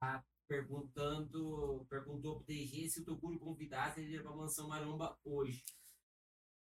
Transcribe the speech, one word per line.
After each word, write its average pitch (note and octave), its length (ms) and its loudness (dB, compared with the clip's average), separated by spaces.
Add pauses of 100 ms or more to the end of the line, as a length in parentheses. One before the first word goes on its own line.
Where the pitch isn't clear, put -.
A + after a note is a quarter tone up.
tá C3 220 2 (240)
perguntando, C#3+ 1400 2
perguntou C#3+ 480 -2
pro - 80 -10
D D3 220 -2
G D#3 220 0
se E3 120 0
o - 40 -8
Toguro E3 340 0
convidasse D3+ 600 0
ele D#3 200 -2
pra D3 140 -6
Mansão D#3 340 0
Maromba D3+ 540 0
hoje. C3+ 400 2 (1040)